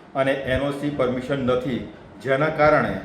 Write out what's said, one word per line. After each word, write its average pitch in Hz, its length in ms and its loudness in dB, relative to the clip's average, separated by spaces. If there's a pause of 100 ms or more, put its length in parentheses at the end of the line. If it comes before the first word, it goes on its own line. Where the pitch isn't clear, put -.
(140)
અને 135 200 2 (220)
એન 139 120 0
ઓ 143 140 -4
સી 147 180 -2
પરમિશન 127 520 -2
નથી, 123 280 -2 (460)
જેના 143 340 2
કારણે 139 340 4 (100)